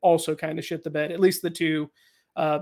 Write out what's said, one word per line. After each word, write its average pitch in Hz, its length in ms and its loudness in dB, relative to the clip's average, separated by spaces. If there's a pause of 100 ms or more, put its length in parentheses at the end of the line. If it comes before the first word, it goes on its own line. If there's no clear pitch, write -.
also 165 340 4
kinda 160 260 -6
shit 160 220 -8
the 160 60 -6
bed. 151 220 -2
At 170 80 -6
least 180 220 4
the 180 80 -2
two, 156 420 -2 (460)
uh, 151 240 0